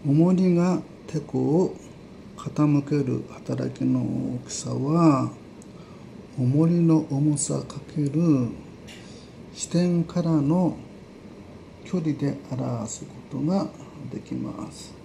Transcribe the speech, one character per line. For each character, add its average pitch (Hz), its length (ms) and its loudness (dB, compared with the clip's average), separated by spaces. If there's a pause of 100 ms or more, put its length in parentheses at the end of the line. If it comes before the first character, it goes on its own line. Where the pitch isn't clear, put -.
重 156 280 6
り 180 240 4
が 175 260 2 (240)
テ 151 140 -6
コ 135 180 -6
を 147 380 2 (600)
傾 147 460 2
け 147 140 -2
る 127 340 0
働 127 400 -4
き 131 140 -6
の 131 160 2
大 127 480 -2
き - 40 -10
さ - 180 -8
は、 135 600 4 (1040)
重 139 300 4
り 170 140 4
の 160 320 6
重 147 260 2
さ 143 220 -2
か - 160 -12 (180)
け 151 80 0
る 143 460 4 (1040)
支 - 160 -10
点 175 320 2
か 175 180 -2
ら 165 120 0
の 156 440 2 (1080)
距 185 160 -2
離 156 140 0
で 143 220 -2 (140)
表 123 380 -4
す - 160 -12
こ - 340 -12
と - 20 -4
が 175 280 0 (440)
で - 60 -8
き - 160 -10
ま - 380 -6
す。 - 200 -18 (120)